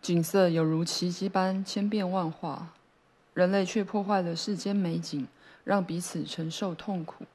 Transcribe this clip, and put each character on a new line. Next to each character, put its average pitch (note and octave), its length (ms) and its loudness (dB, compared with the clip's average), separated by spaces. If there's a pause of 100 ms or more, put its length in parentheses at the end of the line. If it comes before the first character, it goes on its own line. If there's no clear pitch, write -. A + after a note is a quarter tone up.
景 E3+ 220 2
色 F#3 240 4
有 E3 160 4
如 D#3+ 220 2
奇 F3 260 -2
迹 F#3+ 160 -4
般 F#3+ 380 0
千 G3+ 240 -2
变 G3+ 200 0
万 F3+ 220 0
化， E3 420 -8 (600)
人 F3+ 180 4
类 G3 140 4
却 G3+ 180 0
破 G3+ 200 -2
坏 G3 180 2
了 E3+ 140 -2
世 G3+ 200 -2
间 G3+ 180 -2
美 F3 240 2
景， D3 300 -4 (380)
让 G3 180 2
彼 E3 160 -4
此 E3+ 240 -4
承 E3 260 -4
受 F3+ 240 -4
痛 F3+ 300 -4
苦。 - 320 -12